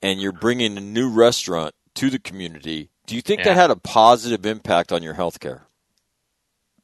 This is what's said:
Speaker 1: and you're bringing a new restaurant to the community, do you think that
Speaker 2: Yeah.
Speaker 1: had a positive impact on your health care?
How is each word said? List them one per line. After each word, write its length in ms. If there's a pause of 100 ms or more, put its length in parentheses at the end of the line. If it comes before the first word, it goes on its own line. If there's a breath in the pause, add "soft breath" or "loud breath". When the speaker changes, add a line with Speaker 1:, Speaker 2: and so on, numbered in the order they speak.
Speaker 1:
and 180
you're 120
bringing 440
a 40
new 300
restaurant 640 (220)
to 140
the 80
community, 720 (160)
do 100
you 60
think 220
that 60
Speaker 2:
Yeah. 40
Speaker 1:
had 160
a 60
positive 720
impact 460
on 100
your 120
health 260
care? 260 (1160)